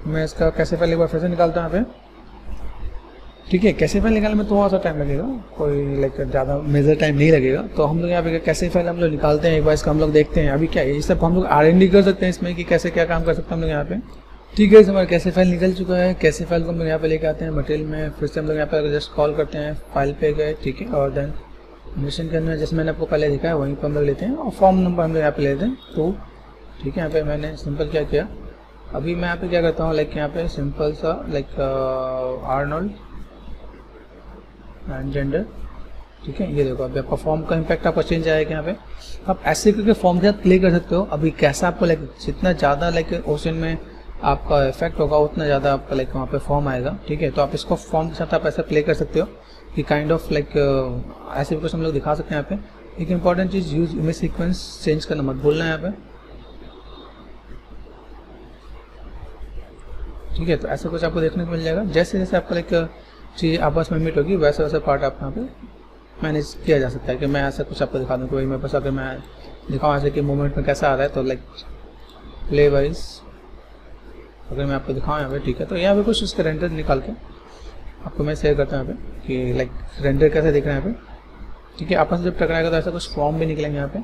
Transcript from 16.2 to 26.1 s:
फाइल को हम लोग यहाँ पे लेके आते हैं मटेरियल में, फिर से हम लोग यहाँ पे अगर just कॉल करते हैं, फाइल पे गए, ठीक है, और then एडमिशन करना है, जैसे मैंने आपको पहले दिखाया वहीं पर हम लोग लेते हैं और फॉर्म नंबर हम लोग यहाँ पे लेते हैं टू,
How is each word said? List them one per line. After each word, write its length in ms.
फाइल 180
को 60
हम 80
लोग 100
यहाँ 120
पे 80
लेके 200
आते 180
हैं 60
मटेरियल 360
में, 220
फिर 180
से 120
हम 80
लोग 80
यहाँ 120
पे 100
अगर 220
just 120
कॉल 240
करते 220
हैं, 160
फाइल 200
पे 200
गए, 200
ठीक 180
है, 60
और 220
then 200
एडमिशन 400
करना 220
है, 60
जैसे 180
मैंने 140
आपको 160
पहले 240
दिखाया 260
वहीं 200
पर 100
हम 80
लोग 100
लेते 220
हैं 100
और 160
फॉर्म 260
नंबर 260
हम 60
लोग 100
यहाँ 120
पे 100
लेते 240
हैं 120
टू, 160